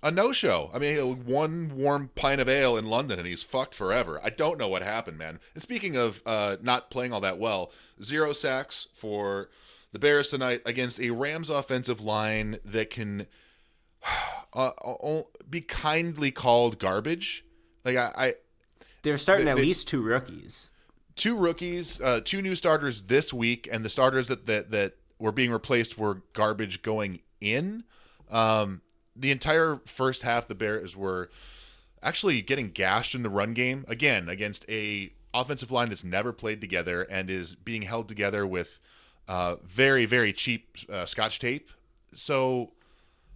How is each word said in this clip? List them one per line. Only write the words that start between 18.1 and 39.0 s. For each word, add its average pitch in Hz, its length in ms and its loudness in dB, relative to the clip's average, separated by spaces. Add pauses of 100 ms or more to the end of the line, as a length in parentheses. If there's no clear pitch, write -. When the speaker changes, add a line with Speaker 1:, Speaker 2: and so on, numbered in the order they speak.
Speaker 1:
I 127 180 2 (720)
Speaker 2:
They're 147 140 2
starting 196 280 6
Speaker 1:
they, 143 60 4
Speaker 2:
at 127 60 4
Speaker 1:
they 139 60 6
Speaker 2:
least 165 240 2
two 135 140 0
rookies. 113 680 -4 (460)
Speaker 1:
Two 226 220 2
rookies, 175 640 0
uh, 120 240 4
two 196 160 0
new 190 140 0
starters 143 480 2
this 131 280 4
week, 117 400 0
and 113 140 -4
the 107 40 -2
starters 131 380 4
that, 123 200 -4
that, 107 240 0
that 101 240 0 (240)
were 110 120 0
being 120 200 2
replaced 117 460 0
were 104 260 -2 (100)
garbage 107 480 0
going 104 380 -2 (200)
in. 170 440 -2 (480)
Um, 110 500 4 (340)
the 135 140 0
entire 156 560 2
first - 380 -2
half, 120 240 0
the 107 80 -8
Bears 95 420 -4
were 92 320 -4 (720)
actually 143 400 0
getting 120 300 -2
gashed 98 420 0
in 127 80 -4
the 113 80 -2
run 101 240 0
game, 127 340 -2
again, 117 400 0
against 104 400 -6
a 104 460 -6 (220)
offensive 127 360 -2
line 120 180 2
that's 95 140 -6
never 98 300 -2
played 107 280 -6
together 90 420 -2
and 95 260 -4
is 90 240 -4
being 113 300 -8
held 110 240 -6
together 104 380 -2
with 90 340 -4 (480)